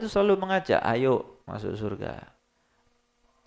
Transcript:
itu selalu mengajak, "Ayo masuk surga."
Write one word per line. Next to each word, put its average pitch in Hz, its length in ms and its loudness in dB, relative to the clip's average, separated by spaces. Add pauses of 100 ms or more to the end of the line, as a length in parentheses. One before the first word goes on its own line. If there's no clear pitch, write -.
itu 220 80 -6
selalu 202 280 4
mengajak, 190 480 0
"Ayo 123 600 0
masuk 104 320 -8
surga." - 520 -8 (1160)